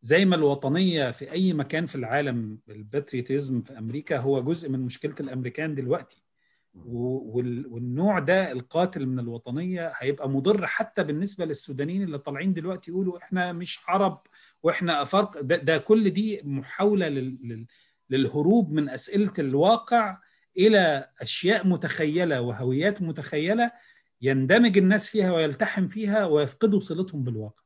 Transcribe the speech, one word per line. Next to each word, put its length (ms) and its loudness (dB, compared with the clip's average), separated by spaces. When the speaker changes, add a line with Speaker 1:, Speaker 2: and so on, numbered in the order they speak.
Speaker 1:
زي 220 4
ما 120 4
الوطنية 720 2
في 220 -12
أي 200 2
مكان 340 -2
في 80 -12
العالم، 640 -4
الباتريوتيزم 920 -4
في 160 -14
أمريكا 400 -6
هو 240 0
جزء 280 -4
من 100 -2
مشكلة 400 -6
الأمريكان 540 -6
دلوقتي. 480 -6
Speaker 2:
مم. 120 -20
Speaker 1:
و-، 520 -4
وال-، 280 -4
والنوع 520 -2
ده 340 2
القاتل 540 -2
من 120 -2
الوطنية 800 -6
هيبقى 340 -4
مضر 360 2
حتى 380 -2
بالنسبة 400 -4
للسودانيين 580 -4
اللي 160 -6
طالعين 340 -4
دلوقتي 380 -6
يقولوا: 280 -4
"إحنا 340 -4
مش 360 -8
عرب 340 0
وإحنا 400 0
أفارقة". 380 0
ده، 160 2
ده 220 2
كل 320 4
دي 340 -2
محاولة 640 0
لل-، 340 -4
لل-، 240 -12
للهروب 640 4
من 160 0
أسئلة 500 -2
الواقع 800 2
إلى 520 6
أشياء 460 0
متخيلة 720 0
وهويات 640 -2
متخيلة 680 -2
يندمج 560 6
الناس 300 4
فيها 240 2
ويلتحم 560 0
فيها 360 0
ويفقدوا 560 4
صلتهم 440 -4
بالواقع. 420 -8